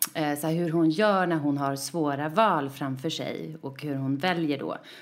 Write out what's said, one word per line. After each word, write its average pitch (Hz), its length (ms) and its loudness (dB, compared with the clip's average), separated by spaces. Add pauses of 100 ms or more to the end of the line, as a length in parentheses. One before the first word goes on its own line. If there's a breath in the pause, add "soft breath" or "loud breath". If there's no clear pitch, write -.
(140)
eh, 147 240 0
så 160 80 -4
här, 160 80 2
hur 170 160 0
hon 160 200 4
gör 190 360 4
när 170 100 2
hon 143 220 0
har 139 180 0
svåra 147 520 -2
val 156 420 2
framför 135 400 -4
sig 156 500 -6
och 135 220 -10
hur 151 120 -4
hon 135 220 -2
väljer 165 420 0
då. - 180 -6 (260 loud breath)